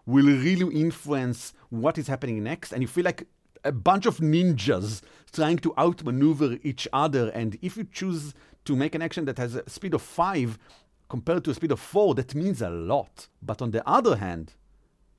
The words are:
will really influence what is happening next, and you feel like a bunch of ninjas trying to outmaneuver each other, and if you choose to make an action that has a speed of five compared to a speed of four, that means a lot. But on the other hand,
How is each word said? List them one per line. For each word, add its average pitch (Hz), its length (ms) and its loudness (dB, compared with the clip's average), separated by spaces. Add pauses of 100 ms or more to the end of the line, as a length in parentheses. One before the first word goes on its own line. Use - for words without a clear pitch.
will 139 200 6
really 151 480 4
influence 147 800 -2 (180)
what 120 280 0
is 139 100 -6
happening 123 340 -4
next, 123 300 -8
and 127 100 -2
you 123 60 -2
feel 175 160 0
like - 240 -4 (360)
a 277 60 -2
bunch 190 360 2
of - 100 2
ninjas 135 840 2 (280)
trying 160 280 0
to 160 200 -2
outmaneuver 143 840 2
each 139 280 -4
other, 135 360 2
and 113 340 -4
if 180 140 -6
you 220 80 -8
choose 160 500 -6 (300)
to 143 100 0
make 147 220 0
an 160 60 -4
action 165 240 -4
that 131 120 -4
has 120 160 -4
a - 160 -10
speed 175 240 -6
of - 80 0
five 151 560 -2 (500)
compared 165 360 -2
to 147 80 0
a - 20 -2
speed 160 160 -2
of 120 80 0
four, 185 380 2
that 127 180 -4
means 160 260 -2
a 92 100 -4
lot. 85 580 -4 (120)
But - 220 -8
on 117 80 -2
the 110 180 -2
other 214 280 4
hand, 85 380 -6 (640)